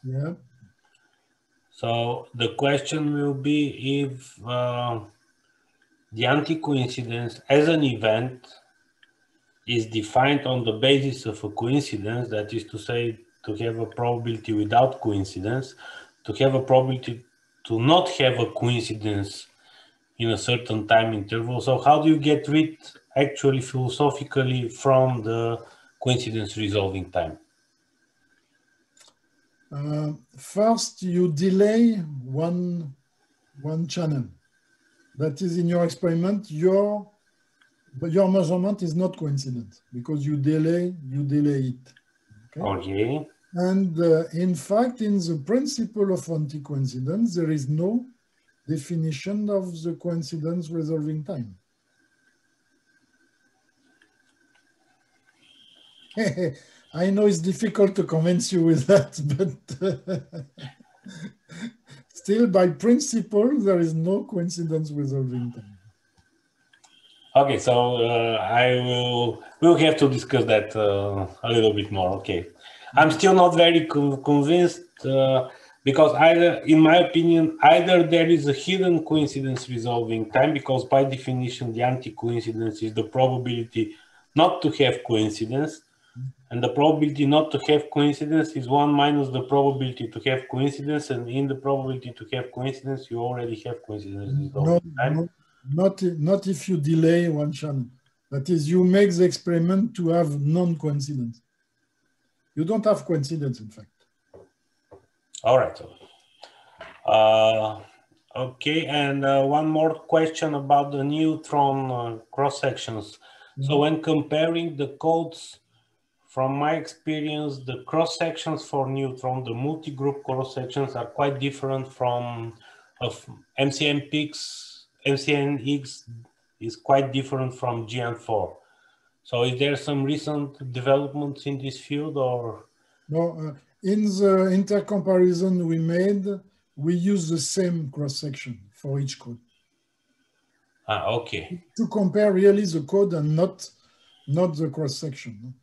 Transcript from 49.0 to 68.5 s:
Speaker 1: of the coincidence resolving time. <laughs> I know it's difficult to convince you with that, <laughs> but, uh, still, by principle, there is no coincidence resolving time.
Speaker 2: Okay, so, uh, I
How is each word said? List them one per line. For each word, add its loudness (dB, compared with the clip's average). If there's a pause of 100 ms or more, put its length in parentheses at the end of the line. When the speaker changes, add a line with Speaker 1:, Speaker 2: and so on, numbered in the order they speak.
Speaker 1:
of -4
the -4
coincidence -6
resolving -4
time. -10 (4000)
<laughs> -2 (400)
I 0
know 4
it's 4
difficult 0
to 0
convince 0
you 2
with 4
that, 4
<laughs> 0
but, -2 (260)
uh, -4 (1900)
still, 2
by 6
principle, 2
there 2
is 0
no 0
coincidence -4
resolving -4
time. -20 (1600)
Speaker 2:
Okay, 4
so, 2
uh, 0 (120)
I 4